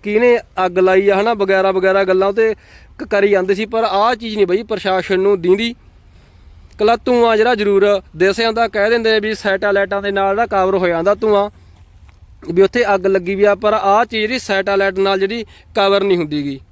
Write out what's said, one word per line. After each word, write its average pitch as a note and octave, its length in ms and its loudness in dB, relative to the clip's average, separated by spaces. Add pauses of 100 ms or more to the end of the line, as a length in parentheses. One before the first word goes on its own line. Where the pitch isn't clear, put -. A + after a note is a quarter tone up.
ਕਿਹਨੇ A#3 340 4 (280)
ਅੱਗ F3+ 140 0
ਲਾਈ F#3+ 300 4
ਆ, G3 120 2
ਹਨਾ, A#3 120 0
ਵਗੈਰਾ G3 380 0
ਵਗੈਰਾ F#3+ 320 2
ਗੱਲਾਂ F#3+ 300 0
ਤੇ A3 200 0 (460)
ਕ-, - 40 -10
ਕਰੀ G3+ 260 0
ਜਾਂਦੇ F#3+ 260 2
ਸੀ। G#3+ 100 -4
ਪਰ A3+ 180 -2
ਆਹ G#3 320 0
ਚੀਜ਼ A3 200 -10
ਨਹੀਂ G3+ 120 2
ਬਾਈ G3 160 -2
ਪ੍ਰਸ਼ਾਸਨ F#3+ 560 -2
ਨੂੰ G3 220 0
ਦੀਂਦੀ। G3+ 280 -2 (1040)
ਇਕੱਲਾ A3 220 2
ਧੂੰਆਂ A#3 420 0
ਜਿਹੜਾ A#3 180 2
ਜ਼ਰੂਰ G3+ 300 2 (300)
ਦਿਸ F#3 220 0
ਜਾਂਦਾ, A3+ 300 0
ਕਹਿ G#3 220 -2
ਦਿੰਦੇ A3+ 260 0
ਆ G#3+ 40 2
ਵੀ G#3+ 140 -4
ਸੈਟੇਲਾਈਟਾਂ G3+ 680 -2
ਦੇ G3+ 100 -4
ਨਾਲ G3 240 0
ਜਿਹੜਾ A#3 100 0
ਕਵਰ F#3+ 300 0
ਹੋ F3+ 120 0
ਜਾਂਦਾ F3 280 0
ਧੂੰਆਂ, G#3 340 0 (1040)
ਵੀ F3+ 80 2
ਉੱਥੇ A#3+ 220 2 (120)
ਅੱਗ F#3 120 -4
ਲੱਗੀ F#3+ 280 -2
ਵੀ G3 80 0
ਆ, G3+ 120 4
ਪਰ G#3 180 -2
ਆਹ G3 320 2
ਚੀਜ਼ A3+ 160 -6
ਜਿਹੜੀ A3+ 180 -4
ਸੈਟੇਲਾਈਟ G3 600 -2
ਨਾਲ G3 200 0
ਜਿਹੜੀ G#3 260 -4 (300)
ਕਵਰ G3 280 2
ਨਹੀਂ F#3+ 140 0
ਹੁੰਦੀ D3 260 -4
ਗੀ। C3+ 160 -8 (120)